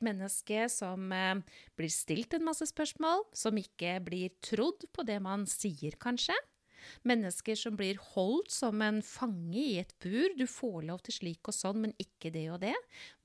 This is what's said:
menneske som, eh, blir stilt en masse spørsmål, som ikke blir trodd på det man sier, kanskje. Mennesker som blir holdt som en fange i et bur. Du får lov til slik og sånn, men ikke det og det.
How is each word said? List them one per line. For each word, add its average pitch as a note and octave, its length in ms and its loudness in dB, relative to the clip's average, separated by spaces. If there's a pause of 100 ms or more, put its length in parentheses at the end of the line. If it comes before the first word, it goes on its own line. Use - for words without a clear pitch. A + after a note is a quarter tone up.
menneske G#3 640 2
som, F#3+ 420 -2
eh, F#3+ 300 2 (340)
blir D#3+ 140 0
stilt A3 460 0
en E4 100 2
masse D#4+ 240 0
spørsmål, D#4+ 640 2
som G#3+ 240 2
ikke F3+ 480 -2
blir F3+ 240 -2 (160)
trodd B3+ 480 2
på C#4 140 -4
det G#3 120 0
man G3 280 -2
sier, D3+ 500 -2
kanskje. B3 400 0 (680)
Mennesker A3 540 2
som G#3+ 180 -2
blir G3 200 0
holdt G#3 560 2
som G#3+ 320 2
en G#3+ 180 4
fange F3+ 540 -2
i A#3+ 240 2
et - 200 -6
bur. C#4 380 2
Du B3+ 80 2
får F#3 400 -4
lov F3 160 -6
til - 120 -6
slik - 340 -6
og G#3+ 80 -2
sånn, G3+ 260 0
men G#3+ 160 0
ikke - 340 -6
det D#3+ 200 -2
og F3 80 -6
det. G#3 160 0 (500)